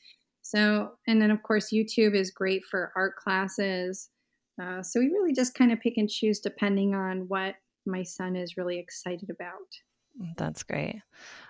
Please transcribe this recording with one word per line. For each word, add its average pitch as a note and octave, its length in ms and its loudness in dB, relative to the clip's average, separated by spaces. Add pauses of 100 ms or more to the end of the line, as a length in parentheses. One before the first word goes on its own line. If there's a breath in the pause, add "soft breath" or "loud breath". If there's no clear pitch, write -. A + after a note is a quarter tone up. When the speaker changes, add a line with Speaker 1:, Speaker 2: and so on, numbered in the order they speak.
(440 soft breath)
Speaker 1:
So, G#3 480 2 (160)
and A3+ 120 6
then, G#3+ 120 6
of G#3+ 100 2
course, G#3+ 320 0
YouTube G#3+ 400 4
is F#3+ 160 2
great F#3+ 400 -2
for F3+ 260 -4
art F#3 200 0
classes. F#3+ 960 -2 (520)
Uh, F3+ 220 -8
so - 160 -2
we B3+ 80 4
really F4 260 2
just B3+ 220 0
kinda A#3+ 220 6
pick A#3 200 -2
and G#3 100 2
choose G#3+ 320 0
depending G3 540 0
on F#3 340 -4
what F#3+ 280 -4 (320)
my F#3 160 -4
son F#3 320 -6
is F3+ 200 -6
really F3 220 -4
excited F3+ 540 -10
about. F3 1040 -14
Speaker 2:
That's D#3 240 -6
great. - 400 -6 (480 loud breath)